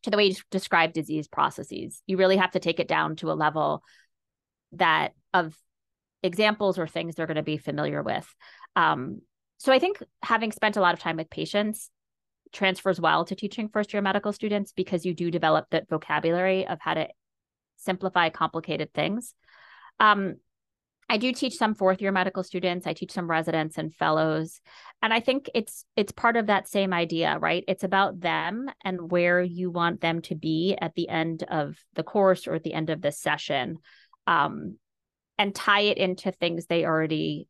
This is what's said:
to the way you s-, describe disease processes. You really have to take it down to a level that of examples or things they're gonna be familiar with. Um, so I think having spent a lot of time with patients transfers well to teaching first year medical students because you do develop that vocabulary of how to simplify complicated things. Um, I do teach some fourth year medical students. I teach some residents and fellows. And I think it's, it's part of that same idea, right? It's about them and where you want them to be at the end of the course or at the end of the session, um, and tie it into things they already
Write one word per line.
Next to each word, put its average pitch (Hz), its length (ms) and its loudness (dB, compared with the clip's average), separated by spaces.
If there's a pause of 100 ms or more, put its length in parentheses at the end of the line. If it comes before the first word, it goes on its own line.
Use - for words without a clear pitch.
to - 60 -6
the 208 80 2
way 208 80 6
you 190 60 6
s-, 185 200 -6
describe 170 400 2
disease 156 360 -4
processes. - 800 -6
You 190 120 -2
really 190 200 6
have 185 140 4
to 180 80 0
take 170 220 -2
it 156 80 -2
down 156 280 0
to 160 140 -4
a - 20 0
level 151 480 0 (920)
that 160 400 2 (200)
of 165 240 2 (640)
examples 202 560 2
or 170 80 -2
things 165 300 -6
they're 160 120 -4
gonna 151 160 -2
be 156 140 -2
familiar 147 460 -4
with. - 240 -4 (480)
Um, 156 460 0 (360)
so - 140 2
I 262 80 8
think 381 240 -2 (180)
having 226 300 0
spent 214 240 -2
a 202 60 2
lot 175 120 4
of 170 60 -4
time 165 180 -4
with 160 120 -8
patients 208 600 -4 (640)
transfers 185 480 0
well 160 260 2
to 190 100 -6
teaching 214 340 -6
first 208 240 -2
year 208 80 0
medical 202 320 0
students 208 400 -2
because 185 320 -2
you 180 80 0
do 170 180 -2
develop 160 400 2
that 160 180 0
vocabulary 165 800 0
of - 140 -6
how 160 140 -2
to 160 120 -2 (680)
simplify 180 520 0
complicated 156 640 -4
things. 190 400 -2 (680)
Um, 202 340 4 (720)
I 226 80 2
do 247 160 0
teach 254 220 -4
some 214 200 0
fourth 185 260 2
year 196 120 0
medical 185 280 0
students. 180 460 -2
I 160 60 -4
teach 180 180 -10
some 175 180 -6
residents 160 480 0
and 160 160 -8
fellows. 160 680 0 (400)
And 226 120 2
I 226 60 4
think 262 340 -2
it's, - 300 -4 (140)
it's 208 160 -2
part 233 240 2
of 214 100 0
that 202 220 2
same 196 240 0
idea, 165 440 0
right? 160 300 0
It's 185 160 -2
about 190 380 0
them 170 480 -4 (140)
and 175 280 -6
where 175 300 4
you 180 300 -2
want 170 280 0
them 165 240 0
to - 120 -6
be 160 440 0
at 160 160 -4
the 170 140 -4
end 165 400 -2
of 151 260 -2 (200)
the - 80 -4
course 190 440 4
or 135 60 -4
at 160 100 -4
the 160 100 -4
end 160 160 -4
of 160 120 -2
the 143 100 0
session, 151 680 -4 (460)
um, 156 520 0 (600)
and 202 160 0
tie 208 280 2
it 208 160 2
into 185 340 -2
things 170 360 -4
they 170 180 2
already 160 640 0